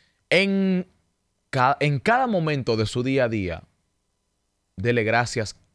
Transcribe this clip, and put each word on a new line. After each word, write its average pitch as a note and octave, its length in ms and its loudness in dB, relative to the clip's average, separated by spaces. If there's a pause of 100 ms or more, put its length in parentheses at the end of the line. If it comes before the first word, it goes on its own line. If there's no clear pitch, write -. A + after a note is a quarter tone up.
(280)
en F#3+ 580 2 (600)
ca-, C3+ 320 2
en C#3+ 200 0
cada B3 260 0
momento D3+ 500 0
de A2 80 2
su B2 180 -4
día C3 220 0
a A#2 60 2
día, F#2+ 320 -4 (1120)
dele A#2 280 0
gracias A#2 520 -2 (180)